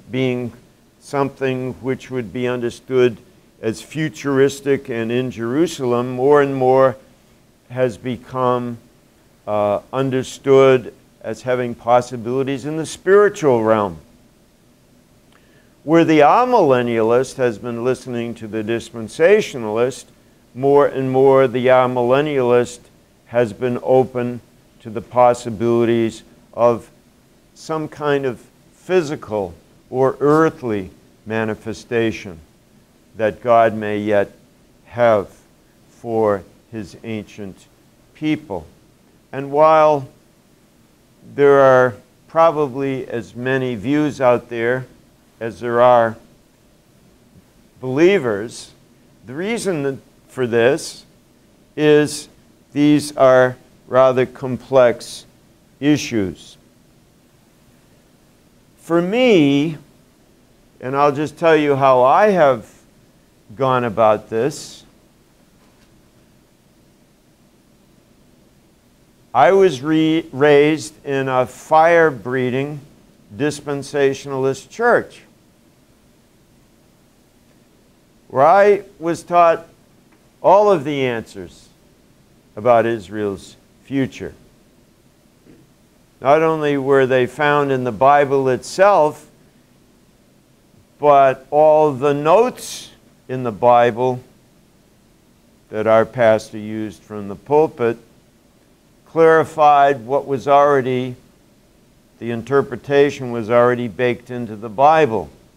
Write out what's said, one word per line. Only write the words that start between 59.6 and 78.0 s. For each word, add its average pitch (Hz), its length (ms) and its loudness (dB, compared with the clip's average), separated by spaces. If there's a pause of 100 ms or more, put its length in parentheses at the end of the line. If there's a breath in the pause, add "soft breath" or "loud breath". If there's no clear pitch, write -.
and 127 140 -8
I'll 143 160 2
just 143 260 -6
tell 165 180 2
you 147 200 2
how 131 260 4
I 165 280 2
have 143 380 2 (880)
gone 127 280 0
about 110 460 0
this, 123 540 -6 (4000)
I 143 180 4
was 185 300 2
re-, 160 500 -2
raised 143 720 2
in 135 240 -4
a 127 160 0
fire-breathing 139 1300 0 (580)
dispensationalist 139 1300 -4
church, 220 520 -2 (3000)